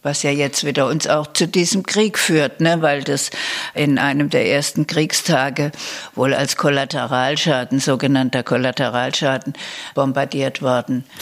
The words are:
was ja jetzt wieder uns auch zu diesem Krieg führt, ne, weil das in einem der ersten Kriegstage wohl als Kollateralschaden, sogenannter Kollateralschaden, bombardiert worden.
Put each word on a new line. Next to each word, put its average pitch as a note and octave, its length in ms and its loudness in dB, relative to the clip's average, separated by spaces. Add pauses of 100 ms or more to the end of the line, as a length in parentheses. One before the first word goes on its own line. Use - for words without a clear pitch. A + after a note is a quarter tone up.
was C#3+ 200 -2
ja D3 80 0
jetzt C#3+ 360 -2
wieder C#3 200 2
uns C#3+ 200 0
auch D3+ 220 2
zu F3 200 0
diesem F3+ 360 0
Krieg G#3 340 0
führt, D3+ 420 2
ne, E3 220 4
weil C#3+ 200 2
das C#3+ 280 -2 (440)
in C#3+ 220 2
einem C#3 320 2
der C#3 240 2
ersten D3 340 0
Kriegstage D3+ 840 0 (420)
wohl C3 200 2
als C#3+ 240 -2
Kollateralschaden, C3+ 1200 0
sogenannter C3 600 0
Kollateralschaden, B2+ 1120 0 (400)
bombardiert C3+ 640 -2
worden. B2+ 440 0 (180)